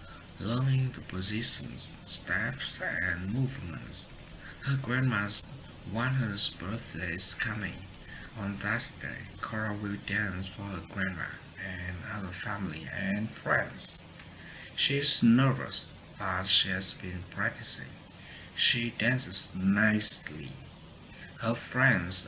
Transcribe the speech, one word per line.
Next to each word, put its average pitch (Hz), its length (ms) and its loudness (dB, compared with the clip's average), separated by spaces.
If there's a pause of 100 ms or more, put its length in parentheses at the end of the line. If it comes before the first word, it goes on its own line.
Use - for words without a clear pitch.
(380)
learning 127 540 2
the - 80 -10
positions, 95 1040 0
steps, - 760 0
and 90 500 -2
movements. 117 800 -2 (540)
Her 135 120 2
grandma's 120 720 4 (440)
one 127 260 0
hundredth 107 420 2
birthday 87 560 -4
is - 180 6
coming. 107 540 -4 (520)
On 101 200 -4
that 110 420 -2
day, - 280 -8 (120)
Cora 107 320 -2
will 104 240 -4 (100)
dance 95 420 -2
for - 160 -10
her 92 180 -6 (100)
grandma 92 380 -2 (340)
and 90 320 -6 (180)
other 95 200 -6
family 92 600 -6
and 101 360 -2
friends. - 760 -2 (680)
She's - 480 4
nervous, 131 680 6 (300)
but 95 260 0
she - 240 4
has 95 240 0
been 92 380 -6
practicing. - 580 -2 (680)
She 120 440 2
dances 117 560 4
nicely. 98 960 2 (880)
Her 117 140 2
friends 101 720 4